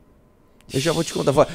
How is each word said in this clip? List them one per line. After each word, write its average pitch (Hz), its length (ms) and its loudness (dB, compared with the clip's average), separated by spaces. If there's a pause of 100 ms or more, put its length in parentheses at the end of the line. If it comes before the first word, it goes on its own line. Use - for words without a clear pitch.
(720)
Eu 139 80 -2
já 156 140 0
vou 160 100 -2
te - 80 -6
contar. 151 200 0 (240)